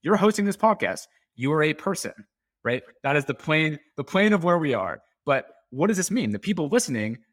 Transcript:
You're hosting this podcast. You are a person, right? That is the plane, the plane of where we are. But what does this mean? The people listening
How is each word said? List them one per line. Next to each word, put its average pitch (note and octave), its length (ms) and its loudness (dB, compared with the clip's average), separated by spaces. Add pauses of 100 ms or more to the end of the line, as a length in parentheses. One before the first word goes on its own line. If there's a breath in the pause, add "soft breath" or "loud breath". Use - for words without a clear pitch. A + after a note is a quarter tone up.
You're F#3+ 160 2
hosting G#3 280 2
this G3 120 -2
podcast. G3+ 500 0 (280)
You C3 180 -2
are D#3 100 2
a D#3 120 2
person, E3+ 380 -6 (500)
right? A#2+ 200 -2 (200)
That C#3 120 0
is C#3+ 100 0
the C#3 100 -4
plane, D#3 440 0 (160)
the C#3 80 -8
plane G#3 300 2
of E3+ 100 0
where F3 140 4
we D3 160 0
are. F#2 280 -4 (220)
But C3+ 260 0 (200)
what C#3+ 180 0
does G#3+ 100 2
this F#3 140 -2
mean? G3+ 200 0
The G2+ 80 -4
people F3 280 -2
listening A2+ 520 -2 (140)